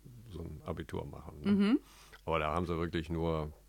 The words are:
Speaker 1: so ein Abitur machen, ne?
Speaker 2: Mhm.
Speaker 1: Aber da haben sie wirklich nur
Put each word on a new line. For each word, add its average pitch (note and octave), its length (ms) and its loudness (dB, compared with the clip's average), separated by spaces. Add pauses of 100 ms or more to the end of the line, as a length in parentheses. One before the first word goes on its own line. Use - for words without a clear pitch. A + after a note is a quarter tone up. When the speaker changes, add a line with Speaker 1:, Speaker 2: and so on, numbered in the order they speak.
(300)
Speaker 1:
so E2 100 -10
ein E2 260 -10
Abitur E2 400 -6
machen, C#2 340 -12
ne? G3 120 2
Speaker 2:
Mhm. G#3 260 6 (480)
Speaker 1:
Aber E2 120 4
da D2+ 160 2
haben F2 120 2
sie E2+ 120 0
wirklich E2+ 320 0
nur E2 400 2 (180)